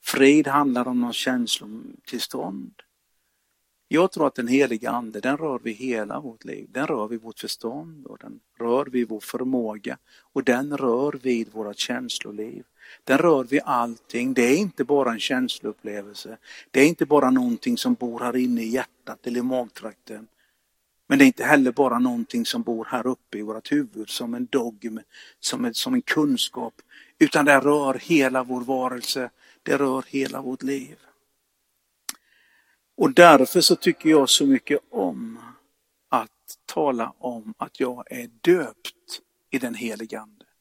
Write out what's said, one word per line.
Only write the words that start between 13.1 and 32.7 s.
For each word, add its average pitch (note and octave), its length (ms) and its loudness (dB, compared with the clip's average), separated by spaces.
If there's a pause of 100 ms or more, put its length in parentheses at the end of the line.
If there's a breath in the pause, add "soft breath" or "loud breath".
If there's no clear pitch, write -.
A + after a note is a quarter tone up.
rör D#3 260 4
vid C3+ 200 0
allting. A#2+ 680 -4
Det B2 80 4
är B2+ 140 6
inte F3+ 280 -2
bara C3+ 280 2
en G#2+ 80 -8
känsloupplevelse. G#2+ 1160 -6 (320 loud breath)
Det C3 100 2
är C#3 60 8
inte E3 200 0
bara C3+ 240 4
någonting B2 480 0
som B2 160 0
bor A#2 260 -6
här B2 160 -2
inne B2 260 0
i A2 60 -6
hjärtat B2+ 580 -6
eller B2 140 -4
i - 20 -4
magtrakten. A2+ 840 -6 (800)
Men C#3 120 2
det C#3 60 12
är - 20 10
inte C3 180 2
heller C3+ 280 4
bara B2 260 2
någonting A#2+ 480 -2
som A#2+ 160 -4
bor A2+ 280 -6
här B2 160 -2
uppe B2 320 -6
i G#2 40 -8
vårt A2 300 -8
huvud A#2 380 -2
som A#2+ 240 -6
en B2 120 -6
dogm, A2+ 540 -4 (400 loud breath)
som B2 240 -4
en, A#2 100 -4
som C3 200 -2
en B2 80 2
kunskap. C3 720 -2 (440 soft breath)
Utan D3+ 260 4
det C#3 160 8
rör C#3+ 340 2
hela C3 480 2
vår B2+ 180 -6
varelse. B2+ 680 -4 (320 soft breath)
Det - 140 -2
rör C3+ 320 0
hela C3+ 340 -4
vårt C3 200 -8
liv. C#3 340 -6 (2000 soft breath)